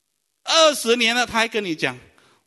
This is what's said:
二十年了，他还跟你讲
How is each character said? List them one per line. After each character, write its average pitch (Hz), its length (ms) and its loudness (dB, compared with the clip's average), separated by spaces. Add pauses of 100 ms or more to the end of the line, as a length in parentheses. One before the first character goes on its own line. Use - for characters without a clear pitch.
(440)
二 311 300 4
十 233 220 0
年 233 200 0
了， 247 120 0
他 226 100 -4
还 226 100 2
跟 220 160 -4
你 170 120 -4
讲 131 220 -4 (500)